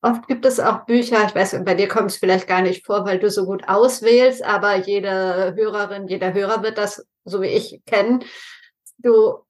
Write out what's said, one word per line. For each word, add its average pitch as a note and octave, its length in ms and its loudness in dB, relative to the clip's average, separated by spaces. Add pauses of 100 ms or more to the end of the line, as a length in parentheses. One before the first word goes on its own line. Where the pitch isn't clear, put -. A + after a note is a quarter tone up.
Oft A#3 240 0
gibt B3 180 -6
es B3 140 4
auch - 260 -2
Bücher, A#3 400 2
ich - 100 -4
weiß, F#3+ 300 0
bei F#3+ 100 0
dir G3 120 0
kommt A3 240 0
es - 60 -8
vielleicht F#3 320 0
gar F#3 120 2
nicht F#3 240 -2
vor, G3+ 220 -2
weil F#3 140 -2
du G#3 100 2
so F#3+ 160 -2
gut F#3+ 220 -8
auswählst, A#3+ 760 4
aber G3+ 320 0
jede F#3+ 840 -2
Hörerin, G3+ 520 -4
jeder F#3 260 -4
Hörer G3+ 300 -2
wird A3 120 -4
das, G3+ 300 -6 (180)
so F#3+ 160 -6
wie F#3+ 60 -2
ich, - 400 -4
kennen. A#3 380 0 (760)
Du A3 380 4 (140)